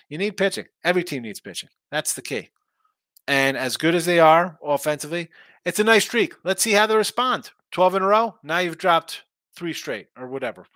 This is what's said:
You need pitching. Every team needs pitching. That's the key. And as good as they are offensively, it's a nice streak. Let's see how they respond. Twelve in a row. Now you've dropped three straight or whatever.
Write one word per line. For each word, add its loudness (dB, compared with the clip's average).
You -10
need -6
pitching. -2
Every 0
team -8
needs -12
pitching. -14
That's -6
the -10
key. -10
And 0
as -6
good 0
as -2
they 2
are 6
offensively, -4
it's -4
a 2
nice 6
streak. -2
Let's -2
see 0
how 4
they 0
respond. -2
Twelve 2
in 0
a 0
row. 2
Now -4
you've -4
dropped 0
three -8
straight -10
or -14
whatever. -8